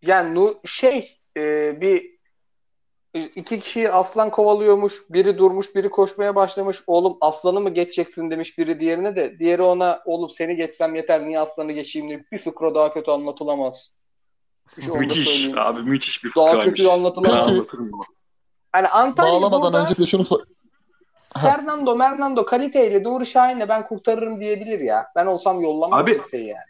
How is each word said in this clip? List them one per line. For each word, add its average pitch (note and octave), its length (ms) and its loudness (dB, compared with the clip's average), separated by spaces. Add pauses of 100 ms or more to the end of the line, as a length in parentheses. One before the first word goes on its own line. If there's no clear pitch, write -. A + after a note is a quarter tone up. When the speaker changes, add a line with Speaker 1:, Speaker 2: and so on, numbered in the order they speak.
Speaker 1:
yani F3 320 2
Nu-, C#4+ 300 2
şey, - 540 0 (180)
e, D3+ 440 -2
bir F#3 340 0 (1000)
iki F3 460 -8
kişi A3 320 -4
aslan F#3 380 2
kovalıyormuş, G#3 640 4 (160)
biri F3+ 280 2
durmuş, F#3+ 360 2
biri G3 160 0
koşmaya G3+ 440 0
başlamış. G3 520 0
"Oğlum F3 340 2
aslanı F3+ 400 0
mı G3 100 -2
geçeceksin?" E3+ 600 -4
demiş D#3+ 280 -8
biri D#3+ 220 -4
diğerine F3 360 -2
de. - 220 -4
Diğeri E3+ 240 2
ona, F3+ 420 2
"Oğlum E3+ 260 -6
seni E3+ 260 -6
geçsem D#3+ 380 -4
yeter, D#3+ 320 -2
niye D#3 140 -4
aslanı D#3 320 -6
geçeyim?" D3+ 360 -10
deyip D3 240 -14
bir G#3+ 60 -10
fıkra D#3 360 -4
daha D3+ 200 2
kötü D#3 160 -6
anlatılamaz. C#3+ 840 -6 (840)
Bir - 60 -16
şey C3 80 -10
onu D#3+ 80 -4
da C#3 40 0
Speaker 2:
Müthiş D3 260 0
Speaker 1:
söyleyeyim. C3+ 300 -2
Speaker 2:
abi, A#2 240 -2
müthiş C3 420 -4
bir A#2+ 120 -8
Speaker 1:
Daha D#3+ 100 4
Speaker 2:
fıkraymış. F3+ 340 2
Speaker 1:
kötü F#3+ 100 4
anlatılamaz. F3+ 420 2
Speaker 2:
Ben A#2 80 2
Speaker 3:
Peki. A#2+ 120 2
Speaker 2:
anlatırım A2+ 400 -4
bunu. G2+ 100 -12 (680)
Speaker 1:
Hani F#3 160 2
Antalya A#3+ 440 4
Speaker 3:
Bağlamadan G3+ 300 2
Speaker 1:
burada E3+ 200 2
Speaker 3:
önce E3+ 120 0
size E3+ 160 0
şunu F#3 140 2
sor- E3+ 180 0 (920)
Ha. C#3+ 60 -8
Speaker 1:
Fernando, C#4+ 560 0
Mernando C4+ 480 0
kaliteyle B3 580 2
Nuri B3 240 -4
Şahin'le B3 420 2
ben G#3+ 180 -2
kurtarırım A3 540 -4
diyebilir G#3 400 -4
ya. A2+ 260 -2 (100)
Ben F3 100 2
olsam F#3 340 0
yollamam D#3 400 0
Speaker 2:
Abi, D3+ 140 2
Speaker 1:
kimseyi B2+ 320 -8
yani. G#2 240 -12